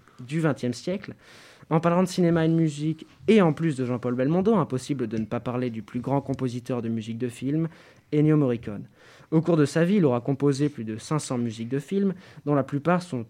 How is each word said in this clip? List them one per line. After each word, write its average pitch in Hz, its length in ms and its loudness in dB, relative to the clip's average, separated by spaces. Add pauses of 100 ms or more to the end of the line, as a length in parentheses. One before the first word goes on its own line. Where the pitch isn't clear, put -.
(200)
du 139 220 -4
vingtième 127 320 0
siècle. 175 400 -8 (560)
En 160 100 4
parlant 170 220 2
de 180 60 2
cinéma 170 380 2
et - 20 4
de 165 60 4
musique, 156 520 0 (220)
et 214 140 8
en 160 120 6
plus 160 220 -2
de 127 100 -2
Jean-Paul 123 300 -2
Belmondo, 170 400 2
impossible 131 520 -2
de 110 100 -4
ne 110 80 -2
pas 120 140 -4
parler 123 300 -4
du 110 140 -10
plus - 160 -8
grand 135 200 0
compositeur 123 640 -4
de 113 80 -4
musique 113 300 -4
de 123 100 -2
film, 151 380 -2 (440)
Ennio 151 260 4
Morricone. 120 500 -2 (420)
Au 160 120 4
cours 165 160 2
de 147 80 6
sa 165 200 2
vie, 202 120 4
il 170 80 4
aura 123 160 4
composé 143 480 0
plus 120 140 -10
de 110 140 -8
cinq 151 220 -2
cents 127 180 -6
musiques 117 320 -6
de 135 80 -4
films, 190 380 -2 (300)
dont 147 100 2
la 135 80 2
plupart 170 400 0
sont 120 260 -8